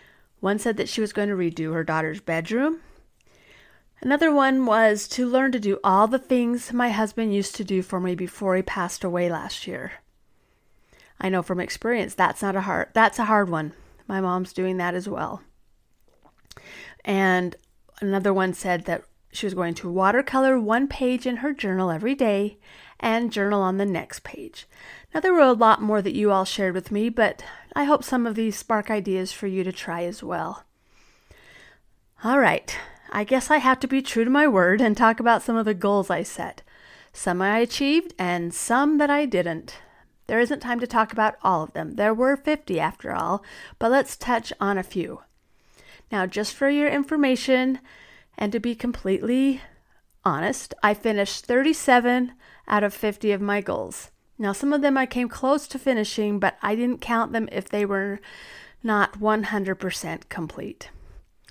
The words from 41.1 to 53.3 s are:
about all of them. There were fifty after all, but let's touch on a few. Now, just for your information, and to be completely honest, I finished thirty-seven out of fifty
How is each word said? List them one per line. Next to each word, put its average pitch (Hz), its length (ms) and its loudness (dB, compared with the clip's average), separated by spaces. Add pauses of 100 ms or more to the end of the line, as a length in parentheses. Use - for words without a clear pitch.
about 220 300 0
all 175 200 2
of - 120 -10
them. 156 180 -8
There 208 200 2
were 254 240 2
fifty 277 440 -2
after - 340 -4
all, 180 300 -2 (340)
but 233 120 2
let's 269 260 2
touch 226 440 -2
on 196 160 0
a 185 60 -2
few. - 380 -6 (880)
Now, 190 160 0
just 208 280 -6
for 277 140 2
your 285 200 4
information, 262 920 2 (580)
and 208 160 -2
to 233 80 -2
be 233 140 -4
completely 247 880 0 (600)
honest, 175 580 -2
I 208 100 4
finished 208 540 -2
thirty-seven 247 880 4 (320)
out 208 180 2
of 196 80 0
fifty 208 400 -2